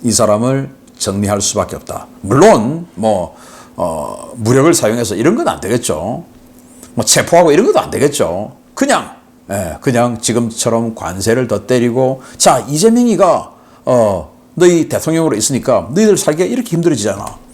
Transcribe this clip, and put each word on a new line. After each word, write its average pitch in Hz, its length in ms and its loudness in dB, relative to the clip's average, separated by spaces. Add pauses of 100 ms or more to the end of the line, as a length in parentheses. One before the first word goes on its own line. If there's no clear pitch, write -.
이 117 80 0
사람을 120 580 0 (300)
정리할 101 420 -2
수밖에 98 340 -4
없다. - 300 -12 (160)
물론 147 720 2
뭐, 95 420 -2 (400)
어, 76 600 -8
무력을 131 380 4
사용해서 110 420 0
이런 139 200 2
건 330 120 -2
안 85 120 -4
되겠죠. 110 640 -4 (680)
뭐 113 100 -4
체포하고 160 480 4
이런 180 140 4
것도 415 140 2
안 - 100 -6
되겠죠. 110 640 -2 (220)
그냥, - 400 -2 (340)
예, 92 320 -6
그냥 120 400 0
지금처럼 113 760 -2
관세를 107 520 -2
더 101 200 -4
때리고, 127 540 0 (160)
"자, 147 220 4 (100)
이재명이가, 190 840 2 (320)
어, 104 460 0 (220)
너희 170 340 4
대통령으로 156 480 -2
있으니까 107 580 -2
너희들 208 240 4
살기가 156 280 0
이렇게 240 240 -4
힘들어지잖아. 113 680 -2 (160)